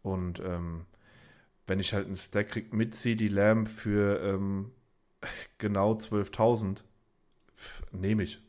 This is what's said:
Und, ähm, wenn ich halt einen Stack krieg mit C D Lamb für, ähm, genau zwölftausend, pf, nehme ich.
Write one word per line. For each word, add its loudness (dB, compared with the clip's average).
Und, -2
ähm, -4
wenn 0
ich -2
halt 0
einen -6
Stack -2
krieg -6
mit 0
C 0
D 2
Lamb 4
für, 2
ähm, -2
genau 2
zwölftausend, 0
pf, -14
nehme 0
ich. -8